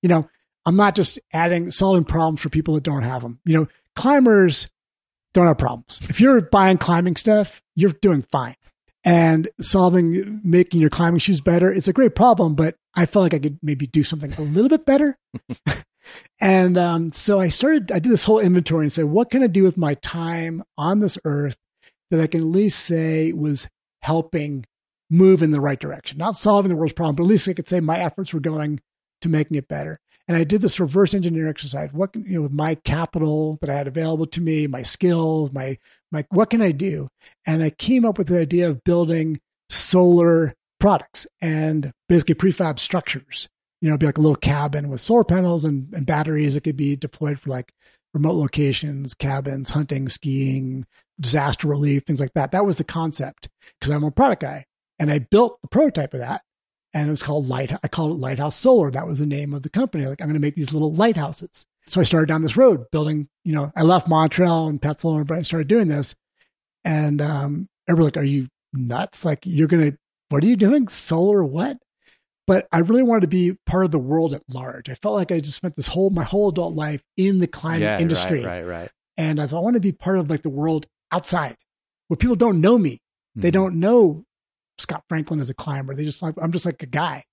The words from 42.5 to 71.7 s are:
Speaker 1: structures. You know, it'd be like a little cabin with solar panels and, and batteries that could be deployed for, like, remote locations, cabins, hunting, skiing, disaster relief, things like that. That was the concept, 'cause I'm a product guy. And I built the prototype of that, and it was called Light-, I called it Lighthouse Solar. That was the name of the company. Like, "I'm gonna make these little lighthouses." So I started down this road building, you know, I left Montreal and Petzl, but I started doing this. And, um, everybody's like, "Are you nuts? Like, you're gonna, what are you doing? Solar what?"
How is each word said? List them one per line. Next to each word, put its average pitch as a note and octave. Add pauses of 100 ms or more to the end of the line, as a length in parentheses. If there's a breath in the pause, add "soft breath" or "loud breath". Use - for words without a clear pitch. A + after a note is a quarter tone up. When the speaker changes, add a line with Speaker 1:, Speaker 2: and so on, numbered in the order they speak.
Speaker 1:
structures. - (320)
You D#3+
know, D#3
it'd C#3
be D#3
like C#3+
a -
little D3+
cabin C#3+
with B2+
solar A#3
panels E3+
and, C#3+
and D#3
batteries D3+
that D3+
could D3+
be C#3+
deployed D3
for, -
like, B2+ (400)
remote D#3
locations, C#3+
cabins, C3+
hunting, C#3
skiing, C3+ (360)
disaster C#3
relief, C#3+
things C#3+
like C3+
that. C3+
That G3+
was F#3
the E3+
concept, D#3 (320 soft breath)
'cause C#3
I'm D3
a D3+
product B3
guy. C#3+ (320)
And D3+
I D3
built G#3+
the -
prototype A3+
of C3
that, A#2 (500)
and D3+
it D3+
was D3
called D3
Light-, C3
I -
called D#3
it C#3+
Lighthouse C3+
Solar. A3+
That C3+
was D3+
the D3
name C#3+
of C#3+
the D3
company. F#3+
Like, C#3
"I'm E3+
gonna D3+
make D3
these D3
little D#3
lighthouses." F3 (220)
So -
I E3
started D#3+
down D#3
this D#3+
road G#3+
building, D3+ (160)
you D#3+
know, D3
I E3
left E3+
Montreal D#3+
and D3+
Petzl, D3+
but D#3+
I F3
started D#3
doing G#3+
this. D3 (680)
And, D3+
um, D3 (200)
everybody's E3
like, D3+
"Are -
you C#3 (240)
nuts? A#2+
Like, D#3
you're D#3+
gonna, D#3 (380)
what D3
are F#3+
you A#3+
doing? A3
Solar F#3
what?" F3+ (680)